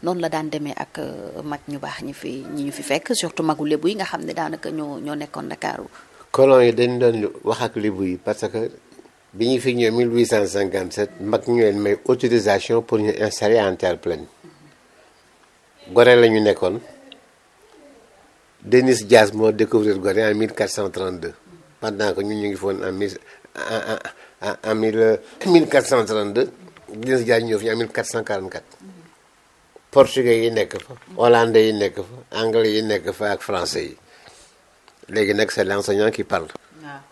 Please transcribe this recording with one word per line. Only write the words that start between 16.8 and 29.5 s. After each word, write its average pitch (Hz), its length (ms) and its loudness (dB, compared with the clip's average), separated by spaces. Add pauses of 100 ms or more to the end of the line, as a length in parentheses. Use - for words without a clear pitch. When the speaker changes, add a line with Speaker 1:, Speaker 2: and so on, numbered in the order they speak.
Speaker 2:
Denis 123 400 4
Diaz 107 280 6
moo 110 200 2
découvrir 107 460 2
Gorée 98 260 0
en 107 100 2
mille 107 180 -2
quatre 101 180 -2
cent 98 200 -4
trente-deux. 92 440 -8 (460)
Pendant 104 340 -2
que 95 80 -6
ñun 104 180 -4
ñu 104 80 -4
ngi 98 80 -6
foon 98 260 -4
en 95 100 -6
mille, 98 260 -6 (380)
en, - 200 -6 (160)
en, - 580 -12
en, 110 200 -6
en 110 40 2
mille, 110 460 2 (260)
mille 170 220 4
quatre 139 180 2
cent 123 180 2
trente-deux, 104 460 -2 (420)
Denis 120 320 -2
Diaz 113 180 2
ñëw 110 160 -2
fi 110 120 -4
en 110 60 -2
mille 117 120 -4
quatre - 220 -6
cent 113 140 -6
quarante-quatre. 95 540 -10 (1120)